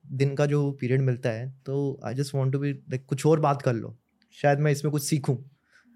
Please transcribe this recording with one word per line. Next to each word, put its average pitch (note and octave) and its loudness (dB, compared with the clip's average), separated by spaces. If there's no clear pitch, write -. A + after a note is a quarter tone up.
दिन C#3 0
का D3 2
जो C#3+ 2
पीरियड C3 0
मिलता C3 0
है, A#2 -6
तो C#3 -4
I - -6
just C#3 -4
want C3+ 0
to C3+ 0
be, C#3 -2
like, C3 -4
कुछ C3+ -4
और D#3 6
बात C#3+ 2
कर B2+ 2
लो, A2+ -6
शायद C#3+ 2
मैं D3+ 2
इसमें D3 -2
कुछ D3 -2
सीखूं, C#3+ 0